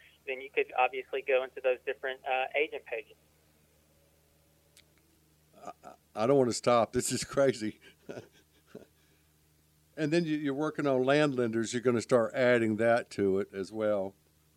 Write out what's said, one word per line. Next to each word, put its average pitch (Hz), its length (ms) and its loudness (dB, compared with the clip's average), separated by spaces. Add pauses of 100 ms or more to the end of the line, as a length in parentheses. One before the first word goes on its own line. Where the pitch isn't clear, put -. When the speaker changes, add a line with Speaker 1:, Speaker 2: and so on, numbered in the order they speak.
(260)
Speaker 1:
then 131 160 -8
you 135 80 -16
could 139 260 -2
obviously 131 460 -2
go 131 200 0
into 131 200 -12
those 127 240 0
different, 131 400 -8
uh, 127 280 -2
agent 147 300 -4
pages. - 320 -12 (2500)
Speaker 2:
I, - 60 -14 (140)
I, - 400 -8
I - 20 2
don't 139 100 4
wanna 123 160 2
stop. 120 400 0
This 123 200 -4
is 123 120 -6
<laughs> - 120 -12
crazy. 113 440 0 (280)
<laughs> 123 120 -14 (1800)
And 151 160 -2
then 175 120 2
you, 151 120 -2
you're 143 180 -2
working 151 340 -2
on 127 160 4
land 143 320 4
lenders. 113 360 0
You're 123 80 -2
gonna 117 220 2
start 117 320 2
adding 120 440 2
that 117 320 2
to 98 280 0
it 101 160 -6
as 95 160 -8
well. 104 460 -2 (400)